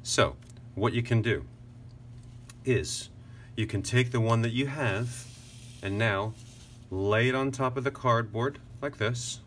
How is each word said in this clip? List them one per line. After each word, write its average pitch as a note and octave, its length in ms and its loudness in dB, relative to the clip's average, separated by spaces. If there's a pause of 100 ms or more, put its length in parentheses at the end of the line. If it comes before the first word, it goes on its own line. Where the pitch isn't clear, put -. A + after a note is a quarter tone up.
So, D#2 320 4 (400)
what G#2+ 160 2
you A#2+ 100 2
can A#2 200 4
do G2+ 220 2 (1200)
is - 460 0 (460)
you G#2+ 100 0
can G2 160 -2
take B2 300 2
the A#2+ 80 2
one A2+ 220 4
that A#2 100 0
you C3+ 160 0
have B2 580 -2 (560)
and G2+ 160 -2
now A2 360 2 (560)
lay G#2 380 4
it B2+ 60 2
on C3+ 160 2
top B2+ 260 0
of C3 60 -2
the C3+ 80 2
cardboard A#2 720 2 (200)
like C#3+ 160 -6
this - 500 -2